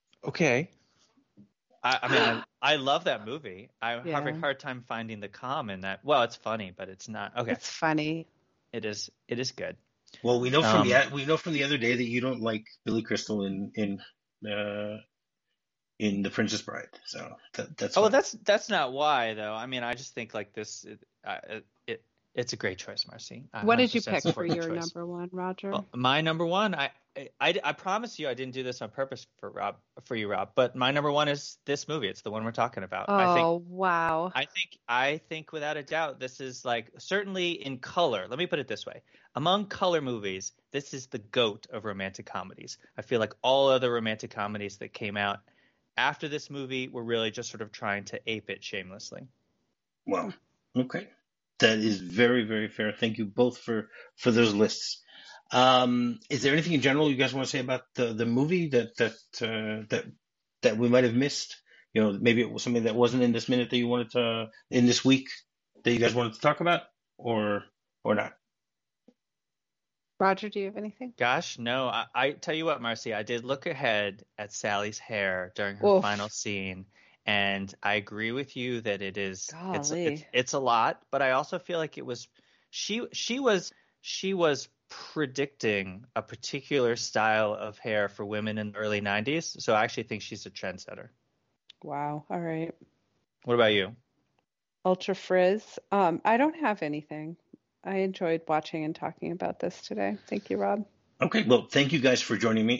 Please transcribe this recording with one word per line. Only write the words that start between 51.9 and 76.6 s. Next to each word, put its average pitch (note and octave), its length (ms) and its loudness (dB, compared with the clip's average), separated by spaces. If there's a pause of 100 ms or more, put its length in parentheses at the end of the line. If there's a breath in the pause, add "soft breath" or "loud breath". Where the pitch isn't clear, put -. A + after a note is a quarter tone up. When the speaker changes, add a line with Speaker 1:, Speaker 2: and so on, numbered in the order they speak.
Speaker 3:
very, A#2 440 4
very G#2+ 240 -2
fair. G#2+ 240 -4
Thank A2 240 -2
you A2 80 -2
both A#2 320 2
for, A2 320 -4 (280 loud breath)
for - 140 2
those A2+ 220 6
lists. - 500 2 (500 loud breath)
Um, B2 680 6 (100)
is C#3 140 -2
there C#3 100 4
anything D#3+ 220 2
in C3+ 80 2
general C#3+ 280 4
you C3 60 0
guys B2+ 160 2
wanna C3+ 140 -2
say C3+ 140 -4
about B2+ 220 -2 (120)
the, A#2+ 180 0
the A2+ 140 0
movie D3+ 440 2
that, A#2+ 280 2
that, A2+ 140 4 (280)
uh, A2 480 -4
that, A#2+ 160 0 (580)
that A2 140 6
we A#2+ 140 4
might B2+ 140 8
have A#2 100 4
missed? - 420 0 (380 soft breath)
You A2 80 6
know, G2+ 180 4
maybe A#2 220 6
it A2 100 0
was A2 100 -8
something A#2+ 220 2
that A2+ 100 2
wasn't A#2+ 280 4
in A#2+ 100 4
this A#2 160 -2
minute B2 220 2
that B2+ 80 0
you A#2+ 100 2
wanted A#2+ 220 0
to, A2+ 400 0 (200 soft breath)
in B2+ 140 6
this A#2+ 180 6
week C3 260 6 (540)
that A#2+ 100 4
you A#2 60 2
guys A2+ 160 4
wanted A#2 200 0
to - 60 -16
talk D3 200 2
about, E3+ 220 2 (340)
or, G#2+ 480 0 (400)
or G#2+ 100 4
not? - 200 -2 (1800)
Speaker 2:
Roger, G3 300 2
do G3+ 120 -6
you G3 60 -4
have G#3 100 -10
anything? G#3+ 420 -10
Speaker 1:
Gosh, C3 400 0
no. B2 300 -2
I, A2+ 260 -2
I C3 180 2
tell - 220 -6
you D#3+ 100 -4
what, D3 160 0
Marcy, A#2 320 -4
I G#2+ 100 -2
did A#2 220 -4
look C3+ 220 -4
ahead G#2+ 580 0 (140)
at G#2 140 -10
Sally's G#2 460 -2
hair F#2 560 -2
during G2+ 220 -4
her G#2 100 2
Speaker 2:
Oof. G2 160 6
Speaker 1:
final G#2 280 -2
scene, F#2+ 560 -6 (400 soft breath)